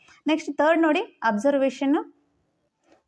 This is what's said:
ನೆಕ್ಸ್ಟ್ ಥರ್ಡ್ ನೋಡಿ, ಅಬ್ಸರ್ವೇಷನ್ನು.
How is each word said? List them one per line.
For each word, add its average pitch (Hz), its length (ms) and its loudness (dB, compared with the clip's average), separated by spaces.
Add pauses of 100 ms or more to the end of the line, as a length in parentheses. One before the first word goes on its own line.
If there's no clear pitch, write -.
(280)
ನೆಕ್ಸ್ಟ್ 311 300 -2
ಥರ್ಡ್ 320 240 2
ನೋಡಿ, 330 180 2
ಅಬ್ಸರ್ವೇಷನ್ನು. 269 1160 -2 (920)